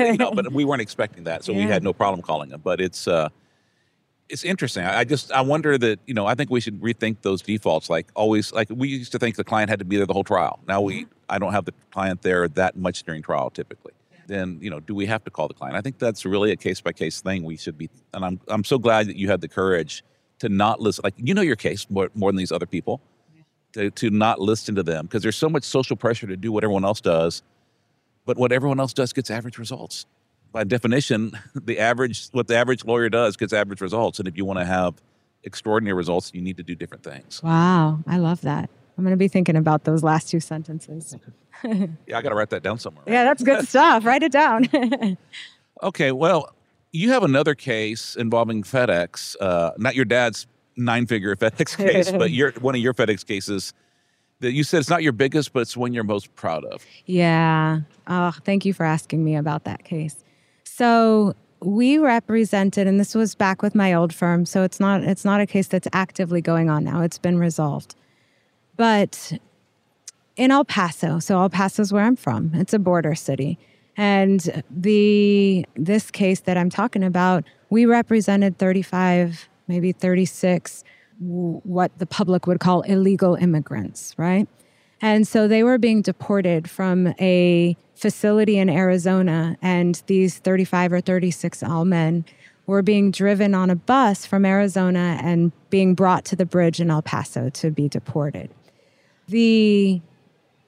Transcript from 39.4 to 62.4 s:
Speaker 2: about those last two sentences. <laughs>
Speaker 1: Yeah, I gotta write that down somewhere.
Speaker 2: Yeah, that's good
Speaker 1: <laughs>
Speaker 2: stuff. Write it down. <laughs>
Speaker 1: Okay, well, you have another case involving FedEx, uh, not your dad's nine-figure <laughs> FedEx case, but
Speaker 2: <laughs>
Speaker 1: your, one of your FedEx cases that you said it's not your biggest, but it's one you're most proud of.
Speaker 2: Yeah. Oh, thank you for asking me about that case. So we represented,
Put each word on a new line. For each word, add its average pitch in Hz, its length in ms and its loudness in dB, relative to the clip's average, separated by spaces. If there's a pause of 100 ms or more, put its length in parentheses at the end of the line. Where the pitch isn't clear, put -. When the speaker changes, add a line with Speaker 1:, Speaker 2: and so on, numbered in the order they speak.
Speaker 2:
about 156 280 2
those 160 200 0
last 156 240 2
two 170 120 -2
sentences. 156 840 -12
<laughs> - 40 -20 (800)
Speaker 1:
Yeah, 113 120 -6
I 117 40 -6
gotta 123 120 -2
write 107 160 0
that 92 120 -4
down 107 160 -4
somewhere. 78 300 -14
Speaker 2:
Yeah, 240 160 4
that's 269 180 2
good 262 260 2
Speaker 1:
<laughs> - 0 -
Speaker 2:
stuff. 262 360 6
Write 262 200 2
it 294 80 0
down. 262 400 4
<laughs> 233 440 0 (640)
Speaker 1:
Okay, 160 300 0
well, 151 420 0 (380)
you 185 180 0
have 254 140 4
another 147 300 4
case 110 640 -6
involving 113 460 0
FedEx, 95 760 0
uh, 87 360 0
not 117 200 -2
your 131 80 2
dad's 120 420 0 (300)
nine-figure 117 600 0
<laughs> - 0 -
FedEx 113 400 -2
case, 190 360 2
but 175 180 0
Speaker 2:
<laughs> 123 80 -4
Speaker 1:
your, 135 220 2
one 131 140 0
of 120 60 -2
your 123 140 0
FedEx 107 320 0
cases 98 460 -6 (680)
that 120 120 -4
you 147 100 0
said 165 180 0
it's 139 100 -4
not 170 120 2
your 147 100 2
biggest, 135 400 0
but 131 80 0
it's - 160 -4
one 123 160 -4
you're 117 120 -4
most 101 320 -4
proud 80 280 -4
of. 52 200 -14 (220)
Speaker 2:
Yeah. 160 760 2 (260)
Oh, 175 260 -2 (120)
thank 196 200 0
you 196 80 0
for 170 120 -4
asking 160 400 -2
me 156 120 0
about 151 280 -4
that - 200 -10
case. 156 380 -10 (420)
So 226 680 4 (260)
we 247 380 2
represented, 220 880 2